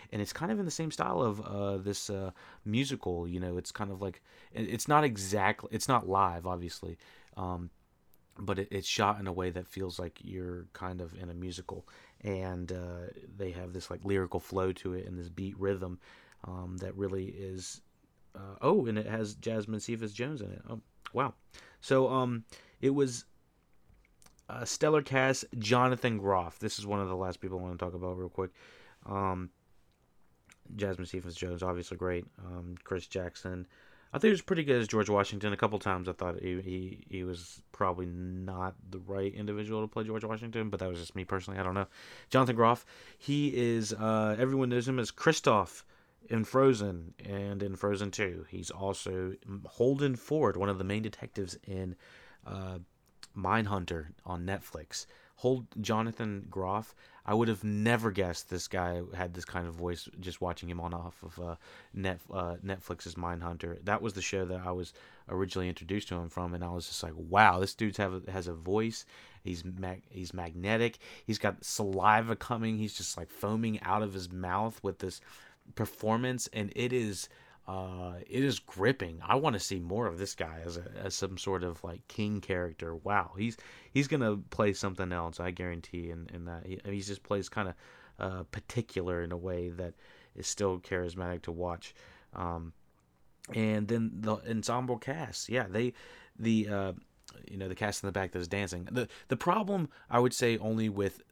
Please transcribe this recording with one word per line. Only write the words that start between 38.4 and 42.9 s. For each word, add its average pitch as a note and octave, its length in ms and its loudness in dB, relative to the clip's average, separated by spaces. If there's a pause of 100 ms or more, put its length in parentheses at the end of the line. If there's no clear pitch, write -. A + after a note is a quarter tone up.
the F#2 80 -8
right G2 340 -2
individual G#2+ 480 -4
to G#2+ 80 -2
play A2 160 -2
George A2 200 -2
Washington, A2 460 -2
but G2 100 -2
that F#2 80 0
was F2 100 -2
just E2+ 180 -10
me F#2 80 -4
personally. F#2+ 340 -4
I F#2+ 40 0
don't F#2 120 0
know. G2 140 0 (420)
Jonathan B2+ 260 6
Groff, A#2 280 8 (320)